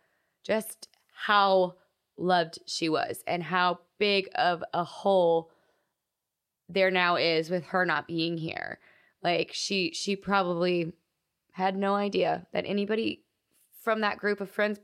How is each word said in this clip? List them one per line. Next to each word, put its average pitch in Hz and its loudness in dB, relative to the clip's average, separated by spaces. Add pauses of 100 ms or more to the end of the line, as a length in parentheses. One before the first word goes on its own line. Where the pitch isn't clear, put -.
(440)
just - -6 (260)
how 190 4 (420)
loved 175 0
she - -4
was - -2
and 175 -2
how 180 0 (200)
big 202 2
of 165 0 (100)
a 170 0
hole 170 2 (1200)
there 185 2
now 180 4
is 160 0
with 175 -4
her 180 0
not 151 -2
being 170 -4
here. 156 -8 (420)
Like, 165 -2
she, 190 -2
she - -4
probably 180 0 (580)
had 190 -2
no 196 0
idea 180 -2
that 202 -2
anybody 202 -4 (580)
from 220 0
that 208 -2
group 202 -2
of 190 -6
friends 208 -2